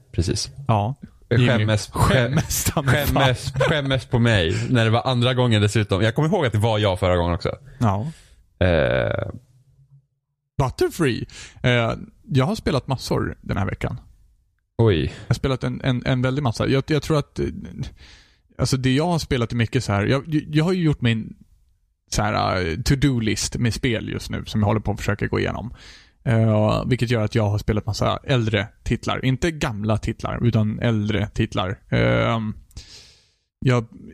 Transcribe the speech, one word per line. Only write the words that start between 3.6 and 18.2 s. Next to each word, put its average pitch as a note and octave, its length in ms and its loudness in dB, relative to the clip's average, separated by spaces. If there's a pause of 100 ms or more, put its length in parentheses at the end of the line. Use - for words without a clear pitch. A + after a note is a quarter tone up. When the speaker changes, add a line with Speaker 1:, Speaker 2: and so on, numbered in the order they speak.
Speaker 1:
skämmes C#3 460 0
på B2 120 0
mig G#2+ 380 4 (140)
när A#2 140 4
det A2+ 60 2
var A#2 160 2
andra B2 280 2
gången A#2+ 280 4
dessutom. G#2 400 2
Jag A2 120 2
kommer D3+ 140 2
ihåg F3 180 2
att G#2+ 60 -2
det A2 60 0
var A2 200 2
jag G2 220 2
förra F2+ 160 4
gången F2 180 2
också. - 160 -2 (280)
Speaker 2:
Ja. G#2+ 280 0 (600)
Speaker 1:
Eh. B1+ 640 2 (1300)
Speaker 2:
Butterfree. C#3+ 680 0 (360)
Eh, A#2+ 300 2 (360)
jag C3+ 160 2
har G3 100 -2
spelat D3+ 320 -2
massor - 560 -4
den - 140 -6
här G2 100 -2
veckan. - 340 -6 (800)
Speaker 1:
Oj. G#2 260 4
Speaker 2:
Jag - 60 -4 (180)
har - 60 0
spelat C3+ 300 -4
en, B2 200 -6
en, B2+ 220 0
en B2+ 160 0
väldig C3 200 -2
massa. A#2+ 260 0
Jag, C3 180 2
jag D3+ 160 0
tror D#3 160 0
att, - 200 -6
eh, C#3+ 80 0 (1120)